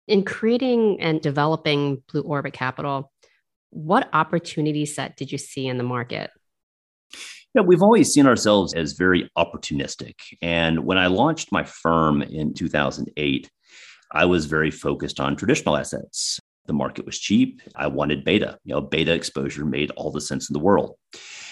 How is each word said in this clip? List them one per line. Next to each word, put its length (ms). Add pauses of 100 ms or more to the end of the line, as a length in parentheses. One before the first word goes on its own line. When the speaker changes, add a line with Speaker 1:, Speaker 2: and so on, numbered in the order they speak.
Speaker 1:
In 160
creating 760
and 200
developing 920
Blue 120
Orbit 320
Capital, 580 (580)
what 420
opportunity 760
set 300
did 140
you 80
see 300
in 80
the 80
market? 460 (1300)
Speaker 2:
Yeah, 60
we've 200
always 300
seen 140
ourselves 480
as 200
very 440
opportunistic. 760 (280)
And 420
when 140
I 80
launched 460
my 100
firm 580
in 320
two 160
thousand 480
eight, 320 (640)
I 140
was 220
very 260
focused 480
on 160
traditional 400
assets. 640 (260)
The 60
market 340
was 100
cheap. 460 (140)
I 100
wanted 380
beta. 400
You 100
know, 60
beta 340
exposure 500
made 280
all 180
the 100
sense 300
in 20
the 60
world. 380 (560)